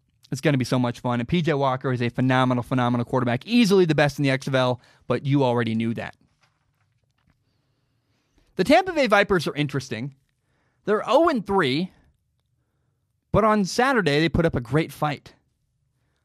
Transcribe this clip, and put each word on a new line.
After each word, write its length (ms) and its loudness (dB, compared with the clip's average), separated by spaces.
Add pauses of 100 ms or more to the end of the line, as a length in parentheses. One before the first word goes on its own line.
(320)
It's 100 -6
gonna 160 2
be 80 -2
so 140 -2
much 220 -4
fun. 180 -4
And 100 -8
P 140 0
J 100 0
Walker 400 -2
is 80 -4
a 80 -2
phenomenal, 540 0
phenomenal 420 -2
quarterback, 400 -2
easily 400 4
the 80 0
best 240 0
in 60 -4
the 80 2
X 160 -4
F 80 -2
L, 260 0 (260)
but 160 -2
you 200 0
already 320 0
knew 180 -2
that. 220 -10 (2500)
The 80 -2
Tampa 280 4
Bay 140 0
Vipers 420 2
are 80 -6
interesting. 600 -6 (720)
They're 220 -2
oh 220 4
and 160 -2
three, 460 0 (1400)
but 120 4
on 220 2
Saturday, 540 0
they 100 2
put 180 2
up 80 -2
a 60 -2
great 300 -2
fight. 440 -8 (880)